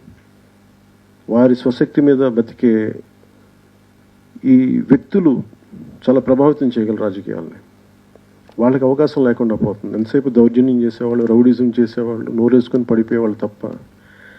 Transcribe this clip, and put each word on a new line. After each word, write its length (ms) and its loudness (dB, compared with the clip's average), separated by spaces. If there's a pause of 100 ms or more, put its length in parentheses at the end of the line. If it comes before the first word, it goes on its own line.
(1300)
వారి 260 4
స్వశక్తి 460 -2
మీద 160 4
బతికే 800 -2 (1500)
ఈ 340 4 (100)
వ్యక్తులు 540 0 (680)
చాలా 100 4
ప్రభావితం 480 0
చేయగలరు 340 -2
రాజకీయాల్ని. 580 -8 (1000)
వాళ్ళకి 260 0
అవకాశం 400 0
లేకుండా 300 0
పోతుంది. 420 -6
ఎంతసేపు 320 -2
దౌర్జన్యం 520 2
చేసేవాళ్ళు, 440 -2
రౌడీజం 540 2
చేసేవాళ్ళు, 520 -4
నోరేసుకొని 520 2
పడిపోయేవాళ్ళు 540 -2
తప్ప 300 -10 (720)